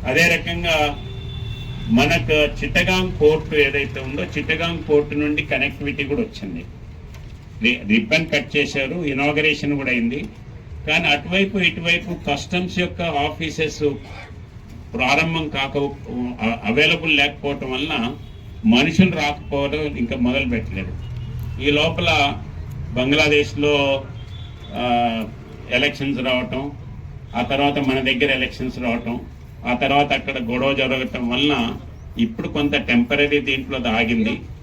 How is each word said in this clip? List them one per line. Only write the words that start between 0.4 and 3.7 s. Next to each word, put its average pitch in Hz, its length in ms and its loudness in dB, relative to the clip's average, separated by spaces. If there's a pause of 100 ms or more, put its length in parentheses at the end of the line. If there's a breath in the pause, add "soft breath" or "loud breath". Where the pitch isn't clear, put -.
మనకు 151 420 4
చిట్టగాంగ్ 175 800 2 (100)
పోర్ట్ 156 320 4
ఏదైతే 139 460 2